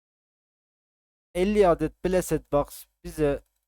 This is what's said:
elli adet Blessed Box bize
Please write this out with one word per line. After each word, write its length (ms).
elli 340
adet 360
Blessed 480
Box 340
bize 400